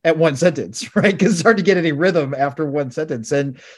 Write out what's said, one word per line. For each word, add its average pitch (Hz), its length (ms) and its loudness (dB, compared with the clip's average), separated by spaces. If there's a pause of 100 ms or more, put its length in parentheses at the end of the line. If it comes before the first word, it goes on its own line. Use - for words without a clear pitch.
at 165 140 2
one 160 180 2
sentence, 139 540 -2
<laughs> - 60 -4
right? 202 220 2
'Cause 202 140 2
it's 170 100 -2
hard 226 140 4
to 196 60 0
get 185 160 2
any 165 140 0
rhythm 147 420 0
after 139 320 -2
one 139 240 -4
sentence. 147 420 -6
And 139 260 -2 (200)